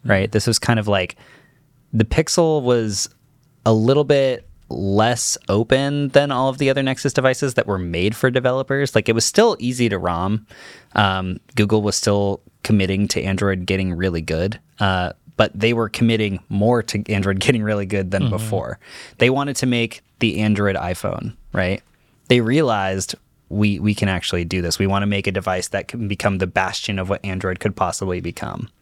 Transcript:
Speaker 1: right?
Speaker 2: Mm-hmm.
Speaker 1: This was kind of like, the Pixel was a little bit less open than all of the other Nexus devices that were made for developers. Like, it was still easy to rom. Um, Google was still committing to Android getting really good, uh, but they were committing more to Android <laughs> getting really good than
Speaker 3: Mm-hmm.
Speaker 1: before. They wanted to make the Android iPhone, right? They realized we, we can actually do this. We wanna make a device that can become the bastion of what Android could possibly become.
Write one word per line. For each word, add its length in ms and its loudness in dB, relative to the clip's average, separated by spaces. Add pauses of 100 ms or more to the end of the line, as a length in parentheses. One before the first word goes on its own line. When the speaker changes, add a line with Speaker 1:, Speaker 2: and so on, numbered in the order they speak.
Speaker 1:
right? 220 2
Speaker 2:
Mm-hmm. 40 -6
Speaker 1:
This 160 2
was 120 2
kind 200 2
of 80 -2
like, 300 0 (720)
the 140 2
Pixel 560 2
was 460 0 (580)
a 80 6
little 300 4
bit 440 2 (200)
less 720 0 (100)
open 640 0
than 200 4
all 200 2
of 80 -4
the 120 2
other 140 0
Nexus 300 -2
devices 400 0
that 140 2
were 100 0
made 380 0
for 140 2
developers. 680 0
Like, 120 2
it 60 2
was 100 2
still 360 4
easy 300 0
to 80 0
rom. 480 -2 (480)
Um, 460 0 (160)
Google 260 2
was 140 -2
still 460 0 (220)
committing 460 0
to 140 -2
Android 420 -2
getting 280 0
really 280 -2
good, 380 -4 (200)
uh, 340 0 (240)
but 200 2
they 140 2
were 160 0
committing 520 0 (100)
more 340 2
to 260 -4
Android 300 0
<laughs> 60 -2
getting 180 2
really 220 -2
good 260 -2
than 120 0
Speaker 3:
Mm-hmm. 80 0
Speaker 1:
before. 460 -4 (420)
They 100 6
wanted 280 -2
to 80 -2
make 360 -2 (180)
the 220 0
Android 340 2
iPhone, 600 -6 (180)
right? 280 -2 (460)
They 140 6
realized 720 0 (320)
we, 320 0
we 160 2
can 140 -2
actually 340 -2
do 180 -4
this. 180 -4
We 80 2
wanna 180 0
make 220 -2
a 40 -2
device 380 -4
that 180 -6
can 220 -6
become 300 -2
the 80 0
bastion 520 -4
of 100 -4
what 140 -2
Android 380 -4
could 140 -2
possibly 440 -4
become. 480 -10 (140)